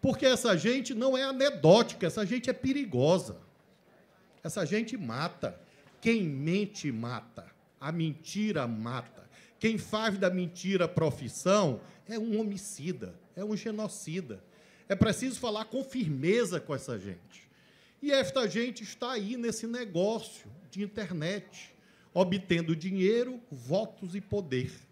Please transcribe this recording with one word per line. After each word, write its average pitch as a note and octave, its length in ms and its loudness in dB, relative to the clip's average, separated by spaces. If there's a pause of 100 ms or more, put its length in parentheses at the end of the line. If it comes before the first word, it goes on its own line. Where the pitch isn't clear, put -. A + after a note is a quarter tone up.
Porque C4+ 240 2
essa A#3+ 320 4
gente A3+ 360 0
não B3+ 240 2
é C4 60 0
anedótica, A#3 840 6
essa G3+ 180 -2
gente A#3+ 240 -2
é B3 40 2
perigosa. F#3 800 2 (1040)
Essa E3+ 240 -2
gente A3 300 0
mata. C3+ 640 -4 (400)
Quem A3+ 240 4
mente, E3 720 -2
mata. A2+ 520 -8 (340)
A C#3 120 -6
mentira E3 760 -2
mata. A#2 560 -6 (360)
Quem A3 180 2
faz G#3+ 400 0
da F#3+ 120 4
mentira F3+ 580 0
profissão D#3+ 920 2 (260)
é A3+ 120 -6
um A3 200 0
homicida, F3 760 -6 (200)
é F#3 80 -8
um G#3+ 120 -4
genocida. F#3+ 880 -6 (440)
É G3 80 2
preciso A3+ 440 2
falar A3 260 -4
com B3+ 180 -4
firmeza F3 760 0
com D3 160 -6
essa B2+ 240 -6
gente. - 500 -14 (520)
E C#4+ 100 0
esta C4 360 2
gente A3+ 360 -2
está A#3+ 280 -8
aí A#3 260 -4
nesse A#3 280 -2
negócio A3 840 -4 (180)
de G3 140 -6
internet, F#3+ 880 -6 (400)
obtendo F3 640 2
dinheiro, G3 640 2 (100)
votos E3+ 680 -4
e G3+ 60 -4
poder. E3 520 -2 (180)